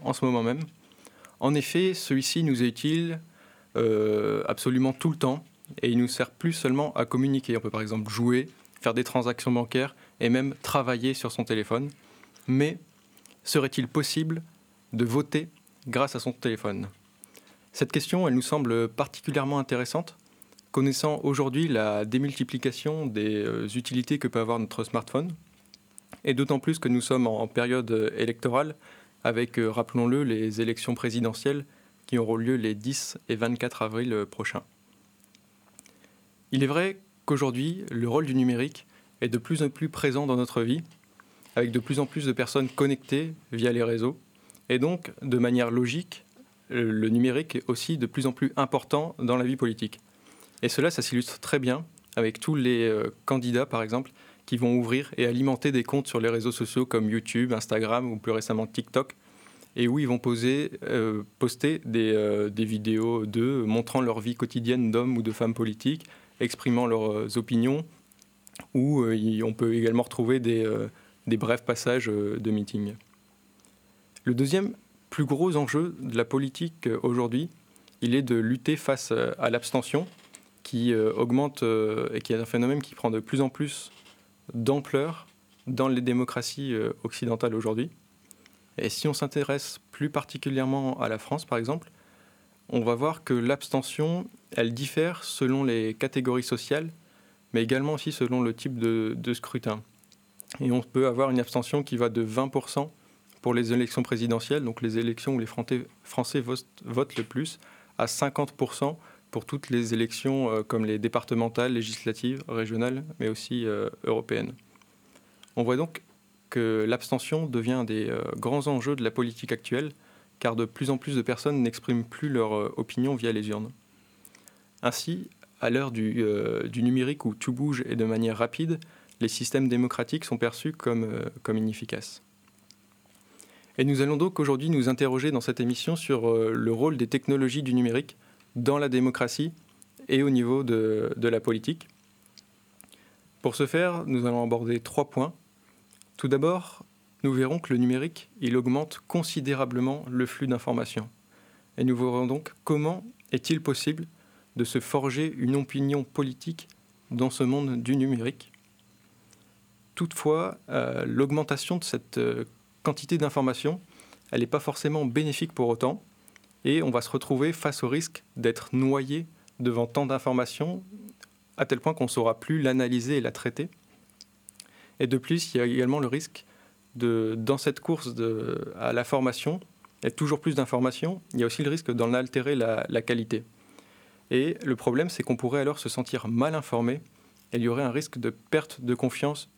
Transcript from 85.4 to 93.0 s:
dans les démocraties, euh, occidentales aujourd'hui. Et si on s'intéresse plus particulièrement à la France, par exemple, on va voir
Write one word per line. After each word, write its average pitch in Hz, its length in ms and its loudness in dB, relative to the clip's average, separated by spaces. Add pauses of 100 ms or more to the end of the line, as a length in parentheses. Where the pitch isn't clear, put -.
dans 131 200 0
les 127 140 2
démocraties, 123 720 -2
euh, 110 200 -2 (100)
occidentales 117 500 -2
aujourd'hui. 113 360 0 (920)
Et 104 100 -2
si - 180 -4
on 147 60 0
s'intéresse 139 640 -4 (120)
plus - 180 -4
particulièrement 135 920 -2
à 120 100 0
la 110 100 -2
France, 151 260 -6
par 120 140 0
exemple, 135 320 -4 (800)
on 123 100 2
va 117 160 2
voir 156 300 -2